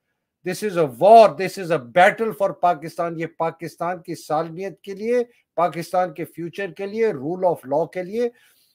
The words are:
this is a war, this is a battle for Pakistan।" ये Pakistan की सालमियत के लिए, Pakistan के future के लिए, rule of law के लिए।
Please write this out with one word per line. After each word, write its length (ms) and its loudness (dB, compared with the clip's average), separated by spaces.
this 220 -6
is 80 -4
a 120 2
war, 260 10
this 300 -6
is 120 -8
a 80 0
battle 320 4
for 120 0
Pakistan।" 540 -4
ये 60 -4
Pakistan 800 -6
की 100 -10
सालमियत 680 -6
के 80 -12
लिए, 300 -2
Pakistan 560 -2
के 100 -12
future 480 -10
के 140 -10
लिए, 280 -2
rule 300 -6
of 140 0
law 200 0
के 100 -6
लिए। 280 -4